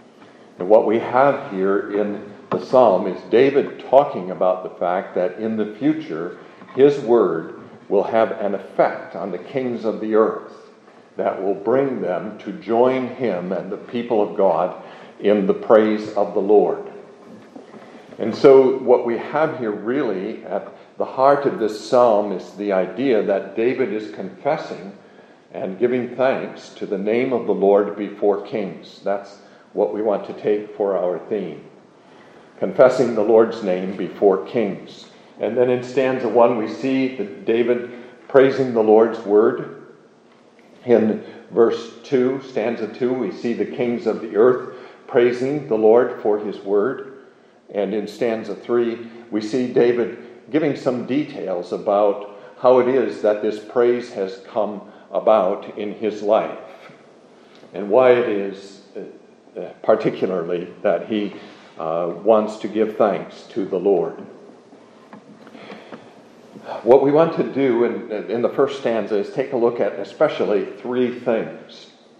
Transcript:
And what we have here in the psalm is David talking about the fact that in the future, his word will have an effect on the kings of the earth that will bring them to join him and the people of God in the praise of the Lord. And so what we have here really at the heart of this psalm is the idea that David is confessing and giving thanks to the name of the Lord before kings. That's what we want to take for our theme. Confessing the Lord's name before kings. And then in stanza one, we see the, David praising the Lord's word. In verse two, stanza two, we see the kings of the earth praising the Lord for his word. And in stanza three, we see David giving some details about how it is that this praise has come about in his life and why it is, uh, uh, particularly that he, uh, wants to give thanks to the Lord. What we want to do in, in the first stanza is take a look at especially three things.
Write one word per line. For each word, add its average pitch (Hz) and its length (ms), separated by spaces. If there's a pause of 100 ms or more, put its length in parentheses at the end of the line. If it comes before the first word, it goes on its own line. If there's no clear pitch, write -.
(600)
And 90 100
what 107 160
we 113 140
have 127 500
here 98 420
in 101 300 (300)
the 113 120
psalm 101 440
is 87 120 (120)
David 131 580
talking 127 400
about 92 320
the 85 80
fact 92 460
that 90 240
in 110 180
the 107 80
future, 92 720 (380)
his 139 240
word 101 560 (340)
will 95 140
have 113 300
an 101 200
effect - 600
on 92 160
the 90 80
kings 120 460
of 101 140
the 110 140
earth - 560 (480)
that 98 240
will 95 140
bring 117 480
them 90 340
to 107 140
join 117 560
him 98 440
and 90 200
the 98 60
people 117 440
of 87 160
God 90 380 (440)
in 101 280
the 101 80
praise 107 580
of 104 220
the 104 60
Lord. 95 420 (1400)
And 107 160
so 135 420
what 117 260
we 117 140
have 151 400
here 113 140
really 107 720
at 92 260 (280)
the 98 60
heart 139 420
of 98 100
this 107 260
psalm 110 480
is 90 200
the 101 200
idea 104 520
that 95 320
David 120 360
is 107 200
confessing 101 800 (640)
and 95 260
giving 120 380
thanks 120 500
to - 180
the 98 120
name 113 340
of 120 140
the 104 80
Lord 98 420
before 101 460
kings. 95 640
That's 98 320 (340)
what 98 220
we 104 80
want 104 240
to 104 80
take 104 420
for 98 220
our 87 200
theme. 87 440 (960)
Confessing 113 560
the 104 80
Lord's 110 400
name 95 320
before 95 480
kings. - 640 (340)
And 113 160
then 127 140
in 123 120
stanza 127 460
one, 123 300
we 107 100
see 131 480
the, 101 80
David 117 680 (380)
praising 131 460
the 110 100
Lord's 107 420
word. 110 560 (1000)
In 110 400 (280)
verse 107 380 (140)
two, 135 380
stanza 110 480
two, 127 240
we 113 180
see 120 220
the 101 120
kings 117 420
of 98 120
the 87 160
earth 123 400 (320)
praising 131 640
the 110 80
Lord 113 440
for 104 160
his 104 220
word. 104 540 (600)
And 98 200
in 107 140
stanza 110 480
three, 117 520 (240)
we 107 80
see 123 320
David 120 460 (340)
giving 147 240
some 123 300
details 92 640
about 104 640 (220)
how 127 200
it 120 100
is 117 320
that 107 200
this 107 160
praise 120 580
has 95 260 (100)
come 104 300 (300)
about 98 640
in 104 160
his 104 280
life 104 360 (1160)
and 98 160
why 127 220
it 120 160
is, 98 540 (160)
uh, - 20 (580)
uh, 90 120 (120)
particularly 92 840 (140)
that 87 240
he, 104 280 (460)
uh, 82 320 (120)
wants 107 340
to 110 100
give 104 300
thanks 92 460
to - 200
the 90 160
Lord. 87 360 (2750)
What 127 180
we 139 100
want 165 260
to 135 60
do 120 420
in, 104 260 (180)
in 117 120
the 110 80
first 139 300
stanza 107 360
is 98 140
take 139 240
a 131 40
look 117 220
at - 140
especially 101 720
three 123 520
things. - 760 (280)